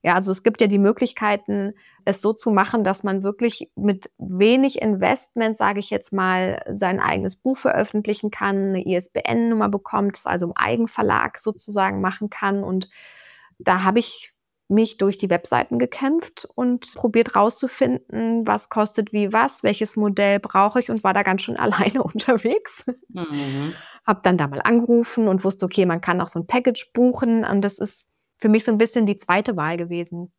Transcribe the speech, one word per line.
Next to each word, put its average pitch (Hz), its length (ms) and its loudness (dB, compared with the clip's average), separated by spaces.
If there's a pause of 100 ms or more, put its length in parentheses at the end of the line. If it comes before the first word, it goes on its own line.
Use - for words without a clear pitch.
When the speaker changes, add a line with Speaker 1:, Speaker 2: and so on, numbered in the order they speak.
Speaker 1:
Ja, 170 120 4
also 190 160 0
es 190 120 -2
gibt 220 180 0
ja 226 80 6
die 202 100 4
Möglichkeiten, 202 920 0 (320)
es 196 180 0
so 214 100 2
zu 220 180 -2
machen, 208 340 2
dass 196 180 -2
man 196 220 -2
wirklich 214 500 -4
mit 196 440 -2
wenig 226 640 2
Investment, 214 760 0
sage 202 240 0
ich 202 100 -12
jetzt 202 220 -6
mal, 185 500 0 (100)
sein 196 280 -2
eigenes - 340 -2
Buch 262 220 -2
veröffentlichen 214 760 -2
kann, 196 380 -2
eine 190 180 -2
I-S-B-N-Nummer 220 840 0
bekommt, 202 480 -2
es - 100 -10
also 180 200 0
im 175 80 -6
Eigenverlag 220 880 0
sozusagen 196 600 -4
machen 190 300 -4
kann. 202 320 -4
Und 185 260 -4 (680)
da 185 240 0
habe 190 160 2
ich - 340 -6 (360)
mich 220 280 2
durch 196 220 0
die 190 120 -2
Webseiten 175 480 0
gekämpft 277 760 -2
und 247 400 -2
probiert 226 400 0
rauszufinden, 226 1120 0
was 208 220 -2
kostet 208 440 -2
wie 208 200 0
was, 233 300 0
welches 202 340 -2
Modell 202 440 2
brauche 202 380 2
ich 240 120 -2
und 220 140 -4
war 190 100 2
da 202 80 2
ganz 190 200 0
schön 233 140 -6
<laughs> - 20 -8
alleine 208 440 0
unterwegs. - 840 -2 (240)
Speaker 2:
Mhm. 143 640 -6 (320)
Speaker 1:
Hab 214 180 0
dann 180 160 4
da 147 80 2
mal 139 160 -6
angerufen 233 640 2
und 190 160 2
wusste, 190 240 -2
okay, 185 200 2
man 170 140 0
kann 180 200 0
auch 175 80 -2
so - 100 -6
ein 175 80 -6
Package 247 460 0
buchen 240 520 2
und 196 180 0
das 196 160 -2
ist - 300 -8 (300)
für 226 100 2
mich 214 160 6
so 240 80 2
ein 214 60 2
bisschen 226 280 2
die 202 100 0
zweite 202 400 0
Wahl 160 200 -2
gewesen 175 640 -8